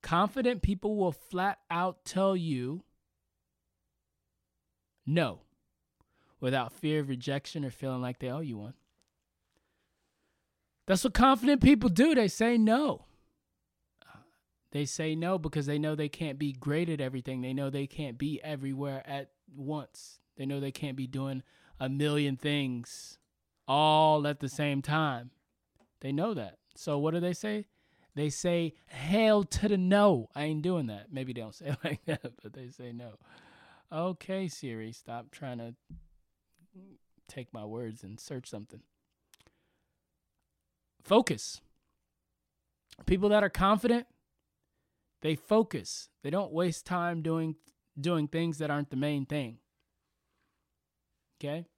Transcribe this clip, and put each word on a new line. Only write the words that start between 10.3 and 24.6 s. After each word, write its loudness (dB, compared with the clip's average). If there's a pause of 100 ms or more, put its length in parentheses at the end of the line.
That's 2
what 0
confident 6
people 8
do. 6
They 6
say 2
no. 2 (1000)
Uh, -20 (520)
they -2
say -4
no 0
because -2
they 0
know 0
they -2
can't -6
be -2
great -2
at -2
everything. -4
They -4
know -2
they -4
can't -8
be -4
everywhere -6
at -8 (240)
once. -10 (180)
They -8
know -4
they -4
can't -8
be -6
doing -6 (380)
a -4
million 0
things -4 (500)
all 6
at -2
the -6
same -2